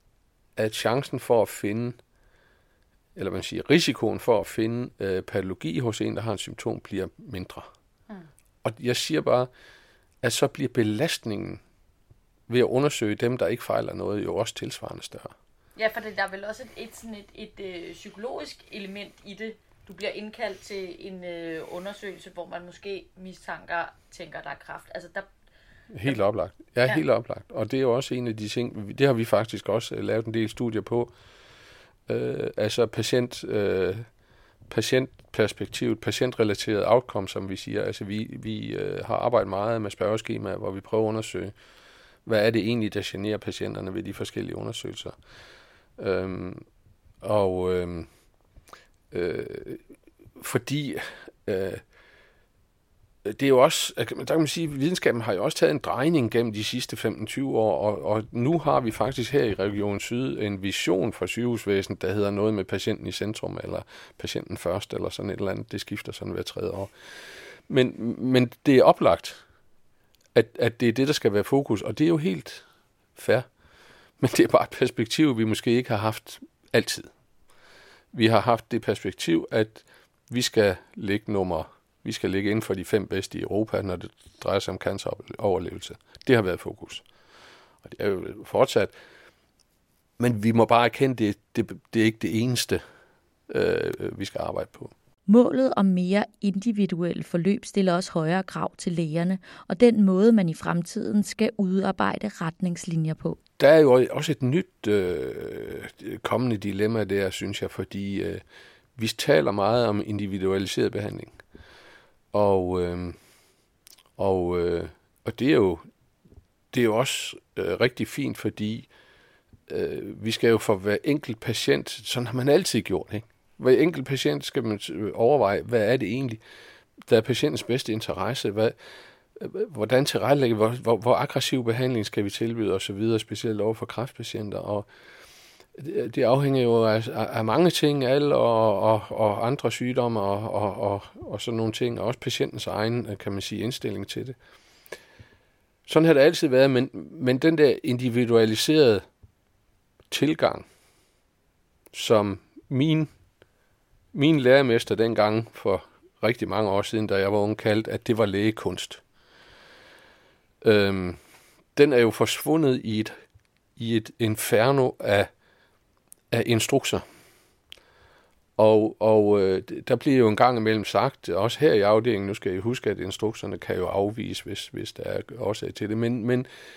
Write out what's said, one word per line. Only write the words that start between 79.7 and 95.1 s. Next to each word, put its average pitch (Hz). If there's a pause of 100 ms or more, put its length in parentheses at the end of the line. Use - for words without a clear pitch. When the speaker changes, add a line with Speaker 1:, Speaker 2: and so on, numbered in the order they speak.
Speaker 1:
vi 120
skal 101 (180)
ligge 107
nummer, 90 (300)
vi 107
skal -
ligge 98
inden 110
for -
de 92
fem 104
bedste -
i 82
Europa, 98
når 95
det - (320)
drejer 95
sig 95
om 92
canceroverlevelse. 92 (300)
Det 131
har 113
været 90
fokus. - (800)
Og -
det -
er -
jo 101
fortsat. 107 (1300)
Men 117
vi 113
må 113
bare 117
erkende, 120
det, 104 (180)
det, 101 (160)
det 113
er 107
ikke 110
det 110
eneste, 120 (680)
øh, -
vi 98
skal -
arbejde -
på. - (340)